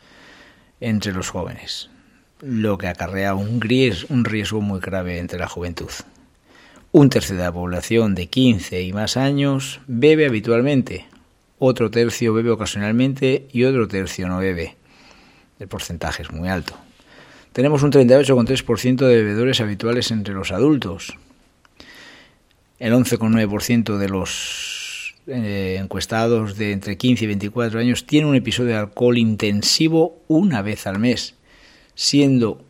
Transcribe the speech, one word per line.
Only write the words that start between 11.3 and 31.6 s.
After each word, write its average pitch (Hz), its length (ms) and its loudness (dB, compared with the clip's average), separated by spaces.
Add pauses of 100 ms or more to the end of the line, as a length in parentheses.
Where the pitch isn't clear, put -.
otro 120 320 2
tercio 117 420 0
bebe 117 160 0
ocasionalmente 123 1040 0
y 123 120 2
otro 127 240 2
tercio 95 380 -6
no 90 120 -2
bebe. 90 380 -4 (840)
El 98 100 -14
porcentaje 82 540 -8
es 80 80 -14
muy 85 200 -6
alto. 90 240 -6 (800)
Tenemos 139 280 2
un 147 80 4
treinta 127 220 8
y 135 60 10
ocho 135 160 4
coma 120 100 4
tres 127 180 0
por 117 160 0
ciento 127 280 2
de 123 100 8
bebedores 113 460 2
habituales 113 480 -2
entre 104 240 -4
los 95 180 -6
adultos. 113 640 0 (1600)
El 113 140 -2
once 120 240 2
coma 110 140 0
nueve 110 200 2
por 101 120 -4
ciento 110 340 0
de 101 140 -2
los, - 1040 -8 (120)
eh, 101 540 -4
encuestados 107 800 -2
de 104 140 -2
entre 98 260 -6
quince 123 260 2
y 107 40 -2
veinticuatro 107 520 -4
años 120 260 0
tiene 151 200 2
un 143 100 4
episodio 117 360 0
de 110 40 0
alcohol 120 400 2
intensivo 113 1120 0
una 156 320 2
vez 104 260 -6
al 98 120 -4
mes, 117 380 0 (580)